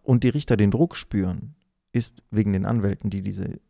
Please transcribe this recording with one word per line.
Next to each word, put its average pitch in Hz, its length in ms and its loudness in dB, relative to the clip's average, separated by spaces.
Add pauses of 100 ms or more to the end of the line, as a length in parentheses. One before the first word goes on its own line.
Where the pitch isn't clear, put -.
und 123 220 2
die 123 40 6
Richter 127 280 0
den 101 140 4
Druck 139 260 0
spüren, - 580 -6 (380)
ist - 380 -4
wegen 104 220 2
den 95 140 0
Anwälten, 101 440 0
die 98 120 -6
diese 98 480 -8